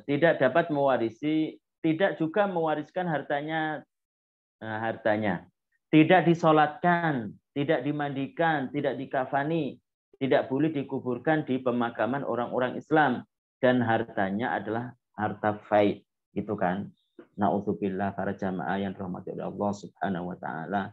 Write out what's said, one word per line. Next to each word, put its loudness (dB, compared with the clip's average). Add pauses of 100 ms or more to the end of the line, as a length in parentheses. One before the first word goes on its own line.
tidak 4
dapat 2
mewarisi, 0 (240)
tidak 0
juga 2
mewariskan -2
hartanya, -4 (800)
eh, -6
hartanya. 0 (400)
Tidak 8
disolatkan, 2 (160)
tidak 0
dimandikan, -2
tidak -2
dikafani, -2 (480)
tidak 4
boleh 0
dikuburkan -2
di -2
pemakaman -2
orang-orang -2
Islam, 2 (320)
dan 4
hartanya 0
adalah -4 (240)
harta -2
fai, 4 (240)
gitu -4
kan. -2 (400)
Na'udzubillah, 0
para -4
jamaah -4
yang -4
dirahmati -8
oleh -8
Allah -2
Subhanahu -6
wa -10
taala. -6 (100)